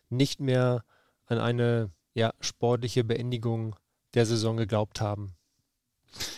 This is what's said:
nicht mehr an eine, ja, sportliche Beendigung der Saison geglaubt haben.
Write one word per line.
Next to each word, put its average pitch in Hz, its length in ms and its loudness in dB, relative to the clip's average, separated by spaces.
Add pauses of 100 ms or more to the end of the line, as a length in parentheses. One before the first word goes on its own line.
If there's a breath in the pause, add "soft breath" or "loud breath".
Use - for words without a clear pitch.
nicht 127 300 0
mehr 127 460 2 (420)
an 117 120 0
eine, 117 500 0 (240)
ja, 113 260 2
sportliche 120 640 0
Beendigung 117 720 -2 (380)
der 120 140 4
Saison 113 300 0
geglaubt 107 440 0
haben. 104 320 -4 (1040 loud breath)